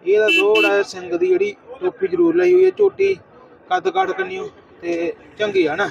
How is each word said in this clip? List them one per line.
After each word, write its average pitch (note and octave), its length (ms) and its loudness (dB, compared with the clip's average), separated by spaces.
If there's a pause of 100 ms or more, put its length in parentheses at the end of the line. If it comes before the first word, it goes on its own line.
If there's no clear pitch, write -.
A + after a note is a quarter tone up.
ਇਹਦਾ G#3 220 2
ਥੋੜ੍ਹਾ G#3 420 2
ਜਿਹਾ G3+ 140 0
ਸਿੰਗ F4+ 300 -10
ਦੀ F4 140 0
ਜਿਹੜੀ F#4 280 0 (260)
ਟੋਪੀ F#4 260 -4
ਜ਼ਰੂਰ E4+ 280 0
ਲਈ F4+ 180 4
ਹੋਈ - 120 6
ਹੈ, F#4+ 120 2
ਝੋਟੀ G4 360 0 (560)
ਕੱਦ F3+ 200 -2
ਕਾਠ F#4+ 220 -2
ਕੰਨਿਓ F#3+ 380 -8 (320)
ਤੇ E3+ 320 -6 (260)
ਚੰਗੀ G3 260 0
ਆ D3+ 100 -2
ਨਾ। F#3+ 160 -2